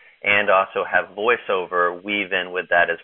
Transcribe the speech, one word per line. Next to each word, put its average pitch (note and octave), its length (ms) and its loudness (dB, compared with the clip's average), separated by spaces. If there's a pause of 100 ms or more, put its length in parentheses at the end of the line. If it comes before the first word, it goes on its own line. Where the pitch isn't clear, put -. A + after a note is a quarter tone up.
(240)
and G2+ 260 2
also F#2+ 360 2
have F2+ 320 -2
voiceover F2+ 840 0
weave G2+ 300 -4
in F2+ 220 -2
with F2 160 -4
that E2+ 200 4
as E2+ 140 -2